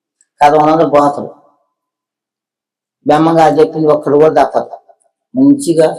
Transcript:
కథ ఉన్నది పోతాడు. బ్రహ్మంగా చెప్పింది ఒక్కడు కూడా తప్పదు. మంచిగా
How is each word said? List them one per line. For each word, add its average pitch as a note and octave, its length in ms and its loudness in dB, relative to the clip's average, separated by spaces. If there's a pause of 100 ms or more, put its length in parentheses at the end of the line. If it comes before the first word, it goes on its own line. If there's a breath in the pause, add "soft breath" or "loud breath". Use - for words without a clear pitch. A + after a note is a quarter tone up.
(400)
కథ D3 140 2
ఉన్నది D#3 360 0
పోతాడు. C#3+ 400 -2 (1800)
బ్రహ్మంగా D#3+ 420 2
చెప్పింది D3+ 400 0
ఒక్కడు D3 280 0
కూడా D3 280 2
తప్పదు. - 340 -8 (560)
మంచిగా D#3 540 0 (100)